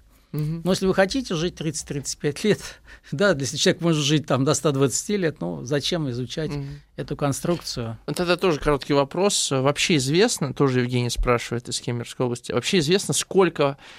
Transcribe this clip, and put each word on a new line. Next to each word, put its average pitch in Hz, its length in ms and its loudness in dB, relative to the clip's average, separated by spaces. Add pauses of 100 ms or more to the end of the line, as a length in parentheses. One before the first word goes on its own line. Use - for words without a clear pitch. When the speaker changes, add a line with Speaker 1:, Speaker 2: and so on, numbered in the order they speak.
(320)
Speaker 1:
Мгм. 151 320 -4
Speaker 2:
но 175 100 2
если 190 120 -2
вы 185 80 2
хотите 202 400 0
жить 170 220 -2
тридцать-тридцать 147 640 -6
пять 147 240 -4
лет, 208 160 2 (280)
<laughs> - 240 -20
да, 190 200 2
если 139 260 -2
человек 170 240 2
может 165 220 2
жить 143 240 2
там 135 180 2
до 147 80 4
ста - 180 0
двадцати 135 460 0
лет, 165 240 -2
ну, 170 240 -6
зачем 147 460 -2
изучать 127 400 -6
Speaker 1:
Мгм. 143 160 -6 (300)
Speaker 2:
эту 147 200 -6
конструкцию? 135 880 -2
Speaker 1:
Ну, 151 80 -4
тогда 175 240 0
тоже 170 220 2
короткий 147 340 0
вопрос. 165 560 2
Вообще 139 460 2
известно, 147 580 2
тоже 131 280 4
Евгений 123 280 0
спрашивает 120 580 0
из 123 140 -6
Кемеровской 120 460 -4
области, 120 240 -6
вообще 120 260 0
известно, 165 380 2
сколько, 160 640 2 (220)